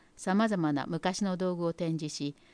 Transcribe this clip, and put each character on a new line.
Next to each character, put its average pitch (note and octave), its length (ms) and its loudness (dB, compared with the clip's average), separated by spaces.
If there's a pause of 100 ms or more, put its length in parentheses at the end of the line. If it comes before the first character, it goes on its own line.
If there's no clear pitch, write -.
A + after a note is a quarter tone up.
(160)
様 G#3 320 2
々 E3 260 2
な C3+ 120 0
昔 F3+ 360 -2
の F#3 160 0
道 F3+ 180 0
具 E3+ 80 -2
を E3+ 80 2
展 E3 260 -2
示 D3+ 160 -6
し、 D3 220 -6 (180)